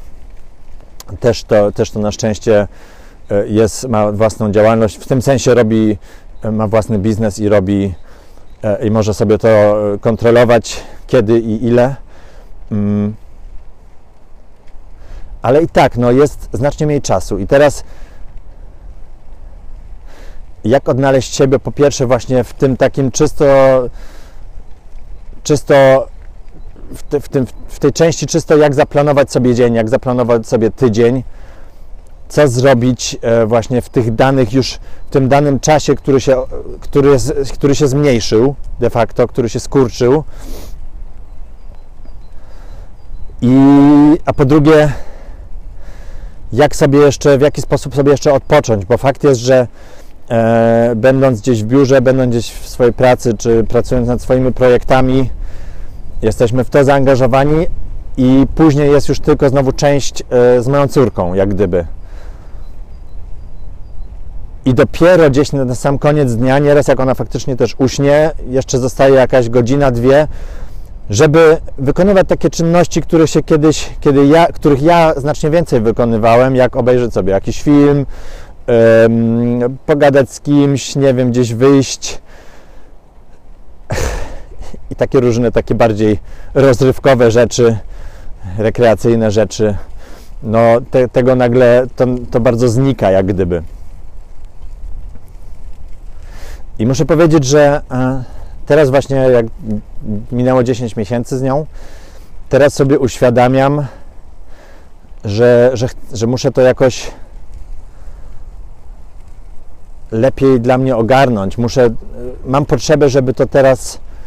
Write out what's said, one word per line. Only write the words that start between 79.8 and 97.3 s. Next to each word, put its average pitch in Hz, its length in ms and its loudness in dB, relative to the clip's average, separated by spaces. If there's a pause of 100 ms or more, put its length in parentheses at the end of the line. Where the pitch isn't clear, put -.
pogadać 139 440 2
z - 100 -18
kimś, 143 560 0
nie 135 180 2
wiem, 123 160 0
gdzieś 120 240 0
wyjść. 135 640 2 (2750)
I 135 60 -8
takie 135 240 0
różne, 120 320 2
takie 117 220 0
bardziej 107 440 2 (360)
rozrywkowe 131 760 4
rzeczy, 113 480 2 (800)
rekreacyjne 113 720 2
rzeczy. 104 460 0 (640)
No, 110 160 -2 (320)
te-, 127 180 2
tego 127 260 2
nagle 123 520 4 (100)
to, 127 100 2 (240)
to 123 100 0
bardzo 120 280 2
znika, 120 420 2
jak 95 160 2
gdyby. 90 360 -2 (3250)
I 107 80 0
muszę 135 180 0
powiedzieć, 156 400 4